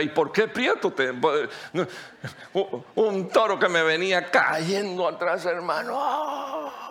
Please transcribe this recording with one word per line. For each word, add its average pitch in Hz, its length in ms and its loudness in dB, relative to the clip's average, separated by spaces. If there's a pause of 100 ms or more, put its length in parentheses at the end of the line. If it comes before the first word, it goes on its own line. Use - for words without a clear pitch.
"¿Y 151 80 0
por 151 220 0
qué 214 160 2
prieto?". 220 440 0
Te, 131 200 0
un, - 1700 -4 (100)
un 190 340 2
toro 214 300 4
que 190 100 4
me 170 140 4
venía 175 480 2
cayendo 180 760 2
atrás, 170 380 -2
hermano. 269 1300 -4 (200)